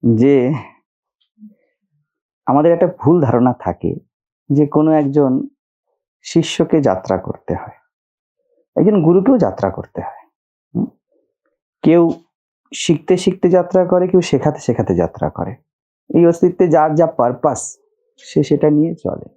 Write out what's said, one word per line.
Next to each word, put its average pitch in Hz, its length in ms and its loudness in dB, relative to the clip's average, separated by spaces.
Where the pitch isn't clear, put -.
যে 123 320 4
আমাদের 147 260 2
একটা 170 160 2
ভুল 160 220 2
ধারণা 123 320 2
থাকে 90 420 -6
যে 147 160 2
কোনো 156 240 0
একজন 143 420 0
শিষ্যকে 160 580 0
যাত্রা 95 380 -2
করতে - 360 -8
হয়, - 220 -14
একজন 190 260 2
গুরুকেও 185 360 2
যাত্রা 98 320 -2
করতে - 300 -12
হয়। - 220 -16
হুম? - 120 -4
কেউ 165 280 4
শিখতে 170 420 -2
শিখতে 185 340 -2
যাত্রা 180 340 2
করে, 180 240 0
কেউ 185 120 2
শেখাতে 147 400 -2
শেখাতে 113 340 -2
যাত্রা 85 360 -2
করে। 92 220 -10
এই 170 120 4
অস্তিত্বে 175 420 2
যার 156 260 2
যা 165 120 2
পারপাস, 127 720 -4
সে - 260 -4
সেটা 151 280 0
নিয়ে 156 240 0
চলে। - 320 -10